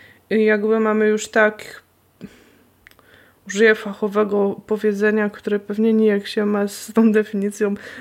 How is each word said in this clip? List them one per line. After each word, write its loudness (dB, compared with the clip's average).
I 2
jakby 2
mamy 2
już -2
tak, -2
użyję 4
fachowego -2
powiedzenia, 0
które -4
pewnie 0
nijak 2
się -2
ma -2
z -12
tą 6
definicją, -2